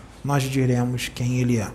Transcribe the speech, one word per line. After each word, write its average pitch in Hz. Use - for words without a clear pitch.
nós 139
diremos 123
quem 123
ele 123
é. 95